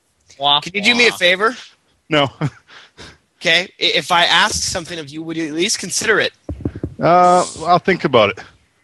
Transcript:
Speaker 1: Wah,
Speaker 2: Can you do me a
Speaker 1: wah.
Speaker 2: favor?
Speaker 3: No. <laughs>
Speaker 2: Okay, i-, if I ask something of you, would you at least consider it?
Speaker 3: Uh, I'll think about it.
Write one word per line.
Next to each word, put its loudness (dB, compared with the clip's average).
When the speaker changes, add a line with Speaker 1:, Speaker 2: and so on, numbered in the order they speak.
Speaker 1:
Wah, 2
Speaker 2:
Can -10
you -4
do 2
me 2
a 4
Speaker 1:
wah. -4
Speaker 2:
favor? 0
Speaker 3:
No. 2
<laughs> -2
Speaker 2:
Okay, 2
i-, -12
if -2
I 4
ask 2
something -8
of -12
you, -12
would -8
you -4
at -8
least -2
consider -2
it? -2
Speaker 3:
Uh, 4
I'll 2
think 0
about 4
it. -10